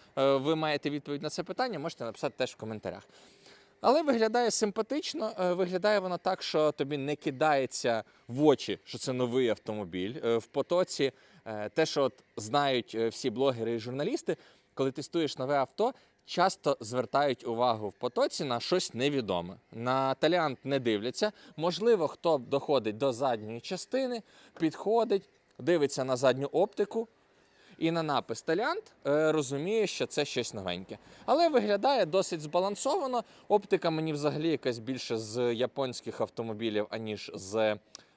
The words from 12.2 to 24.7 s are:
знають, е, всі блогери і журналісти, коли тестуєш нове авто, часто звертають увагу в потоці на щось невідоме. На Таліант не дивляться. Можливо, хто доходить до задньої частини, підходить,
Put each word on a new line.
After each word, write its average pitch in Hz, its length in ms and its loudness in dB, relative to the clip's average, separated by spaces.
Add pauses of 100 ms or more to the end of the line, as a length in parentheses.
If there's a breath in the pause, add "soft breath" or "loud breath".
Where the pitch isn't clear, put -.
знають, 127 580 0
е, 113 140 0
всі 120 220 -4
блогери 117 440 0
і 117 40 -2
журналісти, 143 580 -4 (380 loud breath)
коли 135 180 0
тестуєш 151 460 -4
нове 135 180 0
авто, 202 380 0 (300 soft breath)
часто 175 560 0
звертають 123 640 0
увагу 113 420 0
в 95 60 -12
потоці 190 500 -2
на 120 160 -2
щось - 340 0
невідоме. 104 600 -2 (160)
На 131 420 0
Таліант 156 500 0
не 139 140 0
дивляться. 120 540 0 (240 loud breath)
Можливо, 175 520 2
хто 165 300 2
доходить 120 600 0
до 135 140 2
задньої 117 480 -2
частини, 247 640 -4 (380 loud breath)
підходить, 202 680 0 (320)